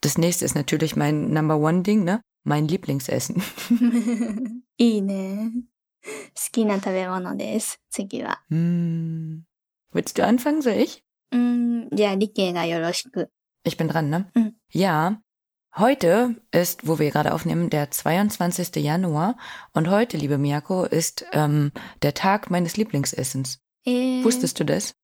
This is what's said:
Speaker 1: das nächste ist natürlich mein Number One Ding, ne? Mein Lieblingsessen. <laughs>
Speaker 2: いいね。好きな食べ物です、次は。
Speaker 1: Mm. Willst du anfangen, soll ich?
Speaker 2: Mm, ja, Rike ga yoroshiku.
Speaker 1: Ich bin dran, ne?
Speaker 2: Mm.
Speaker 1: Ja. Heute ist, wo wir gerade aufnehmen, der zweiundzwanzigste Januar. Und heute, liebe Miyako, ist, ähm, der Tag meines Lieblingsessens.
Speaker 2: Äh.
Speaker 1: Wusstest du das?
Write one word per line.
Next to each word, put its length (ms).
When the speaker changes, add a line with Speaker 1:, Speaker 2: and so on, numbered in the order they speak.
Speaker 1:
das 160
nächste 280
ist 100
natürlich 400
mein 360
Number 280
One 240
Ding, 200
ne? 180
Mein 240
Lieblingsessen. 760
<laughs> 960
Speaker 2:
い 200
い 40
ね。 500
好 380
き 140
な 100
食 140
べ 180
物 300
で 240
す、 180
次 340
は。 260
Speaker 1:
Mm. 920
Willst 240
du 80
anfangen, 360
soll 160
ich? 260
Speaker 2:
Mm, 640
ja, 160
Rike 400
ga 140
yoroshiku. 600
Speaker 1:
Ich 140
bin 100
dran, 220
ne? 240
Speaker 2:
Mm. 160
Speaker 1:
Ja. 500
Heute 580
ist, 340
wo 140
wir 120
gerade 220
aufnehmen, 360
der 220
zweiundzwanzigste 880
Januar. 580
Und 160
heute, 280
liebe 200
Miyako, 460
ist, 480
ähm, 400
der 120
Tag 380
meines 240
Lieblingsessens. 840
Speaker 2:
Äh. 380
Speaker 1:
Wusstest 360
du 60
das? 280